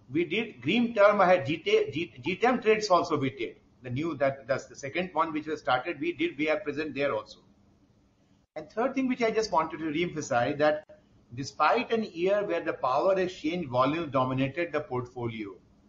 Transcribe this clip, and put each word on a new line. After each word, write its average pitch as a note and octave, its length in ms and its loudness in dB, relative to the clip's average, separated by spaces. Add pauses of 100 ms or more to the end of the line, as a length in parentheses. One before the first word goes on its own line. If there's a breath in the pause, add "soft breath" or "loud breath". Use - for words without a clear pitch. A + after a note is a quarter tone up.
(120)
we E3+ 140 0
did G3+ 360 -4
green G#3+ 340 0
term, G3+ 260 6
I F3+ 60 6
had F3+ 180 6
G D#3 120 -2
T, G#3 340 0
G, E3 280 -6
G E3 160 -4
T A3+ 120 2
M B3+ 140 2
trades G#3+ 280 2
also E3 260 4
we C3+ 140 0
did. - 280 -8 (260)
The C3 80 -8
new, D3+ 240 -4
that, C3+ 320 -2
that's B2+ 180 -2
the A#2 100 -20
second F3 380 -6
one D#3+ 200 0
which D3+ 120 -6
was D#3 140 -6
started, C3+ 400 -2
we E3 140 -2
did, D#3 240 -2
we D3+ 120 -2
are D3+ 80 2
present D3 380 -6
there C#3 180 0
also. - 260 -8 (1160)
And - 140 -12
third B3+ 260 -2
thing C4 120 0
which B3 140 0
I A3 100 2
just G#3+ 200 0
wanted D#3+ 260 0
to D#3 80 -6
re-emphasize, D3 720 0
that D3+ 260 4 (520)
despite D#3 580 0
an A3 100 0
year F#3+ 400 0
where E3+ 160 -2
the D#3 140 -4
power D#3 460 2
exchange F3 480 -4
volume C#3+ 420 2
dominated C3 600 -2
the D3 100 -2
portfolio, A#2 720 -6 (340)